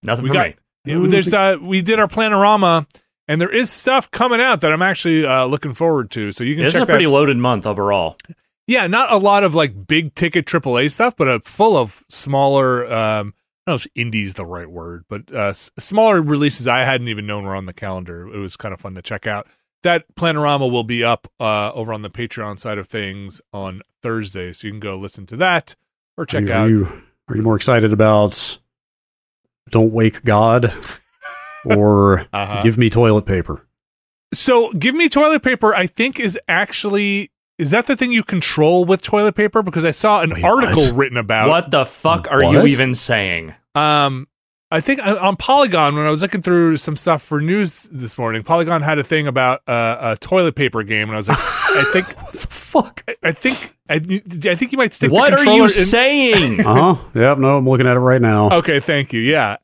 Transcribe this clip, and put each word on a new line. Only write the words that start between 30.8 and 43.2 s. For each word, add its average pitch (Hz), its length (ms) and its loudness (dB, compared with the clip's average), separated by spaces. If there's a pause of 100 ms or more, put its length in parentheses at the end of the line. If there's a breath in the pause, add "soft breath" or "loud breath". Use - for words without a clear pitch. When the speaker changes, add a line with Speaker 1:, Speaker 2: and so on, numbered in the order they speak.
Speaker 2:
<laughs> - 420 -18
Speaker 3:
or 101 680 4
Speaker 2:
Uh-huh. 101 320 -6
Speaker 3:
Give 113 140 2
Me 117 120 4
Toilet 110 360 2
Paper? 85 380 -4 (720)
Speaker 2:
So, 233 380 2
Give 214 220 -2
Me 330 140 2
Toilet 302 360 2
Paper, 226 300 2
I 180 120 0
think, 247 320 -4
is 202 200 -4 (100)
actually, 202 840 -2 (280)
is 147 120 -2
that 226 160 2
the 269 100 0
thing 247 160 -2
you 226 100 0
control 175 640 2
with 180 180 0
toilet 208 320 0
paper? 208 280 0
Because 170 220 -2
I 165 80 2
saw 208 280 2
an 165 140 0
Speaker 3:
Wait, - 100 -4
Speaker 2:
article 190 380 4
Speaker 3:
what? 127 120 2
Speaker 2:
written 131 220 0
about 110 320 0
Speaker 1:
What 165 220 0
the 143 160 2
fuck - 440 -2
are 139 120 4
you 143 160 4
Speaker 3:
What? - 100 6
Speaker 1:
even 131 260 2
saying? 92 600 -2 (200)